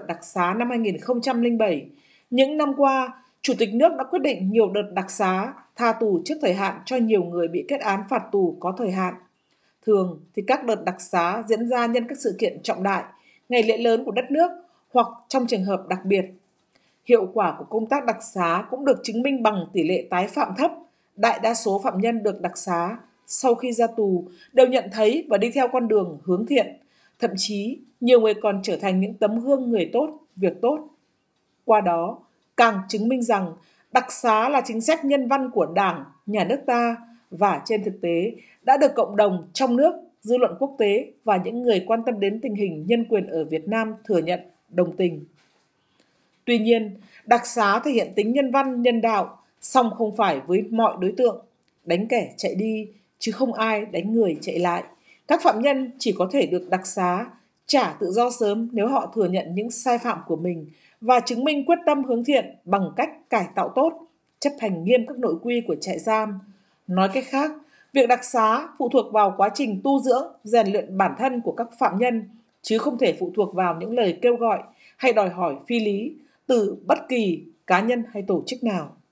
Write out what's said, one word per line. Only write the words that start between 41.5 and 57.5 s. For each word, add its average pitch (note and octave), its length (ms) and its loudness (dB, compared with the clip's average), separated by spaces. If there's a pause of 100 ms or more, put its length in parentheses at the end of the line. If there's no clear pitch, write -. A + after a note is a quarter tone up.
người G#3+ 260 2
quan A3+ 180 0
tâm A3+ 140 -4
đến G3+ 220 -2
tình A3 140 -6
hình E3+ 320 -4
nhân A#3 220 2
quyền G#3 180 0
ở D#3+ 180 -4
Việt D#3 220 -6
Nam A3 260 -2 (120)
thừa G3+ 120 0
nhận, E3+ 220 -2 (300)
đồng E3+ 260 -2
tình. D#3+ 300 -2 (1200)
Tuy A#3+ 140 2
nhiên, A3 360 2 (300)
đặc A#3 200 4
xá G#3 340 2
thể D4+ 120 -2
hiện G3+ 240 0
tính G#3 180 0
nhân C4+ 180 0
văn, C4 300 0
nhân A#3 200 2
đạo, G#3+ 360 -2 (240)
song A#3+ 360 2
không G#3+ 180 -4
phải F3+ 320 0
với F#3 140 2
mọi A3 380 0
đối F#3 120 0
tượng. A3+ 340 0 (400)
Đánh F3+ 220 0
kẻ A3+ 300 -2
chạy - 180 -4
đi, G#3+ 320 -4 (320)
chứ A3+ 120 -4
không A#3 220 -2
ai A3 320 -2
đánh G#3 280 -4
người G3 280 2
chạy - 180 -6
lại. F3 240 0 (440)
Các D#4+ 140 2
phạm A3+ 200 4
nhân C4 380 2
chỉ G3+ 180 -2
có F#3 140 0
thể C#4 140 2
được F3+ 240 -4
đặc F#3 180 -2
xá, F#3 380 -2 (400)